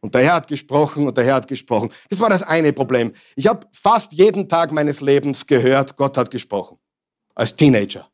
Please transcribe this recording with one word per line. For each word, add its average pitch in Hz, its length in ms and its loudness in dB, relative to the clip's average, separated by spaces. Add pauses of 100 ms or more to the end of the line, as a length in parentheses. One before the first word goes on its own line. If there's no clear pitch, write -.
Und 104 120 -12
der - 80 4
Herr 170 140 4
hat 165 120 -4
gesprochen 147 600 -2
und 123 100 -4
der 123 60 2
Herr 135 120 2
hat 127 120 -2
gesprochen. 120 420 -4 (200)
Das 190 100 -6
war 226 100 2
das 190 140 0
eine 160 300 0
Problem. 123 400 -2 (220)
Ich 139 120 0
hab - 240 -2
fast 220 420 -2
jeden 185 360 2
Tag 165 220 0
meines 147 300 -2
Lebens 139 460 0
gehört, 135 480 2
"Gott 135 220 -2
hat 123 140 -4
gesprochen." 104 460 -10 (560)
Als - 220 -4
Teenager. 107 580 2